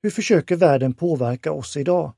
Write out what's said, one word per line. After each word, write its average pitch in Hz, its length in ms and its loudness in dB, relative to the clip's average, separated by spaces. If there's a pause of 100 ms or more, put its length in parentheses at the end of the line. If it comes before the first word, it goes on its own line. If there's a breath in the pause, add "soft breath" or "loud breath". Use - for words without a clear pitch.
Hur 208 80 -4
försöker 196 460 0
världen 135 380 4
påverka 127 580 -2
oss 147 260 -8
idag 160 400 -2